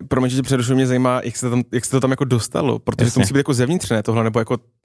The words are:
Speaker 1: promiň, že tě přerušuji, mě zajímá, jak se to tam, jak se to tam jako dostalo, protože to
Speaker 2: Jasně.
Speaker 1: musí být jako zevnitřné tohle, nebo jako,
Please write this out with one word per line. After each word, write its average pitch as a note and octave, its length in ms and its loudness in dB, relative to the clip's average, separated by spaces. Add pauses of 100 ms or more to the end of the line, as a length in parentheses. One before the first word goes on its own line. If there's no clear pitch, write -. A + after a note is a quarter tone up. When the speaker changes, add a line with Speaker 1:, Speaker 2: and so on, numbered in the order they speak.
Speaker 1:
promiň, B2+ 220 0
že B2 60 -4
tě C3 80 0
přerušuji, B2+ 320 0
mě C3 120 4
zajímá, B2+ 360 0
jak A2+ 140 -8
se - 80 -6
to B2 40 -2
tam, A#2+ 220 0
jak B2 140 -2
se - 60 -8
to C3+ 80 2
tam C3 120 2
jako C3 140 -2
dostalo, A#2+ 540 0
protože - 260 0
to - 20 4
Speaker 2:
Jasně. A#2+ 140 0
Speaker 1:
musí - 120 0
být C#3 60 2
jako C#3+ 140 0
zevnitřné B2 500 0
tohle, A2+ 200 0
nebo A2+ 160 0
jako, A#2 180 0 (280)